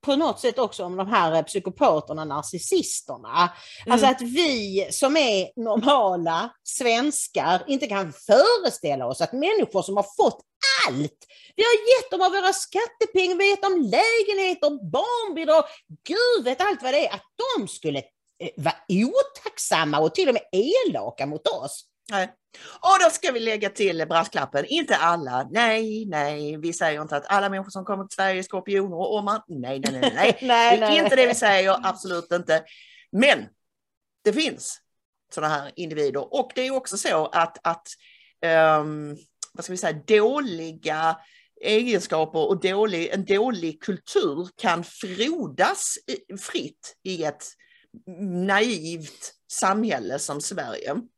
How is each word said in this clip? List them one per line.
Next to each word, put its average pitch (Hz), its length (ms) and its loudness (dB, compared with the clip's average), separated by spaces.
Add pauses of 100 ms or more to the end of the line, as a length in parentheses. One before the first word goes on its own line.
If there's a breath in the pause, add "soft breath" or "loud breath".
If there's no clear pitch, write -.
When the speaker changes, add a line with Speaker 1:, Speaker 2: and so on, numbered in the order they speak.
Speaker 1:
på 285 100 2
något 277 240 0
sätt 240 200 0
också 220 240 -2
om 180 120 -8
de 190 120 -4
här, 175 280 2
eh, 160 60 4
psykopaterna, 160 840 -2
narcissisterna. 151 1300 -2 (340 loud breath)
Alltså 247 180 6
Speaker 2:
Mm. 262 100 6
Speaker 1:
att 262 60 -10
vi 240 720 0
som 277 260 2
är 214 380 2
normala 214 960 2 (140)
svenskar 233 1040 0
inte 269 200 -2
kan 196 260 -4
föreställa 254 960 2
oss 131 140 -4
att 165 120 -2
människor 285 480 0
som 196 160 -4
har 202 80 0 (120)
fått 339 240 2 (460)
allt, - 380 -6 (300 loud breath)
vi 403 80 2
har 466 100 4 (240)
gett 494 140 -4
dem 359 100 -2
av 370 100 4
våra 381 220 0
skattepengar, 381 840 -2
vi 370 80 0
har 392 80 6
gett 392 100 -2
dem 381 200 0
lägenheter, 370 1080 0
barnbidrag, 330 720 0 (440 loud breath)
gud 440 380 2
vet 254 160 -2
allt 370 220 -2
vad 254 100 -2
det 294 140 2
är, - 60 -4
att 196 100 -10 (340)
de 208 100 -2
skulle, 143 320 -6 (400)
eh, - 180 -10
vara 151 180 -2 (140)
otacksamma 190 1080 0
och 160 160 2
till 370 120 2
och 165 60 2
med - 180 -2
elaka 202 760 0
mot 151 220 -6
oss. - 380 -8 (260)
Speaker 2:
Nej. 190 180 -2 (520 loud breath)
Och 381 220 6
då 330 60 8
ska 320 220 -2
vi 240 80 -2
lägga 214 300 -2
till 175 400 -2
brasklappen, 160 560 0
inte 294 300 0
alla. 139 560 0
Nej, 220 560 0
nej, 151 500 -4
vi 165 160 -6
säger 156 280 -2
inte 156 140 -6
att 143 120 -4
alla 196 220 2
människor 196 220 -8
som 190 140 -12
kommer 196 180 -6
till 190 120 -14
Sverige 190 240 0
är 190 40 -8
skorpioner 196 540 -2
och 185 180 -2
ormar. 208 320 -2
Nej, 135 320 -8
nej, - 120 -4 (100)
nej, 262 140 2
nej. 208 220 4
Speaker 1:
<laughs> - 40 -14
Nej, 233 380 6
Speaker 2:
Det 220 60 2
är 214 40 2
Speaker 1:
nej, 311 100 4
Speaker 2:
inte 302 160 4
Speaker 1:
nej. 254 100 8
Speaker 2:
det 240 80 2
vi - 20 0
säger, 196 480 4
absolut 180 480 -4
inte. 165 320 2 (480 loud breath)
Men 196 340 4 (760)
det 208 100 2
finns 240 460 -6 (560)
såna 156 120 -4
här 143 280 -4
individer. 151 580 -4
Och 254 220 -4
det 254 120 -2
är 269 40 -4
också 254 260 -6
så 160 280 0
att, 165 320 0 (100)
att, 170 200 -6 (580 soft breath)
ehm, 156 720 2 (360)
vad 170 100 -12
ska 185 100 -10
vi 185 40 -8
säga, 160 300 -4
dåliga 165 1120 0 (440 soft breath)
egenskaper 175 840 0
och 147 120 0
dålig, 190 500 0
en 196 160 -4
dålig 196 560 0
kultur 180 640 -2 (140)
kan 170 220 0
frodas 196 1120 -4 (340)
i, 196 60 -14
fritt - 680 -12
i 180 200 -6
ett - 220 -6 (1000 soft breath)
naivt 170 840 -2 (180)
samhälle 190 680 -2
som 147 220 -8
Sverige. 139 540 -8 (220)